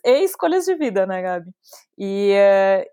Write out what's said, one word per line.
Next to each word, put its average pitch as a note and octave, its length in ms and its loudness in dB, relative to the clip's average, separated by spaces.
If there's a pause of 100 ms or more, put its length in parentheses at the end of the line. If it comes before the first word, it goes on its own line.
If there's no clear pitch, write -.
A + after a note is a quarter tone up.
e C4+ 200 2
escolhas F#4 420 -2
de F#4 100 -2
vida, G#3 300 -2
né, F#3 160 -6
Gabi? F3+ 300 -8 (460)
E, G3 360 -2
é, G3 600 2